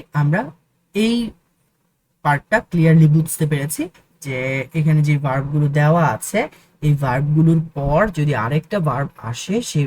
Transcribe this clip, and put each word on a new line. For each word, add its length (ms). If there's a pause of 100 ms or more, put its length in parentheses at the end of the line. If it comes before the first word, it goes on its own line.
(200)
আমরা 200 (640)
এই 120 (1080)
পার্টটা 340 (120)
ক্লিয়ারলি 460
বুঝতে 340
পেরেছি 320 (420)
যে 120 (420)
এখানে 300
যে 60 (120)
ভার্বগুলো 400 (120)
দেওয়া 240 (140)
আছে, 240 (460)
এই 80 (100)
ভার্বগুলোর 560 (160)
পর 240 (180)
যদি 140 (120)
আরেকটা 340 (100)
ভার্ব 200 (220)
আসে, 240 (160)
সেই 160